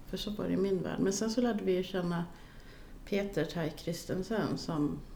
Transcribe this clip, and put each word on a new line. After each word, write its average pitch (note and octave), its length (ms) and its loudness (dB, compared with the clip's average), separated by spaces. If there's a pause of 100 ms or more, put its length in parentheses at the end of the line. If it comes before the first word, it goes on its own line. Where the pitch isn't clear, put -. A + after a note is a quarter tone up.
För F#3+ 100 -6
så - 140 -4
var G3 140 -2
det E3+ 80 2
i F3 40 4
min F#3+ 260 4
värld. - 160 0
Men F#3+ 140 4
sen A3 160 2
så A3 120 2
lärde A3 220 4
vi F#3+ 80 4
ju F#3 120 4
känna F3 420 0 (800)
Peter G3 400 0
Taj D#3+ 320 -2
Christensen F3 800 -2
som D3 420 0 (160)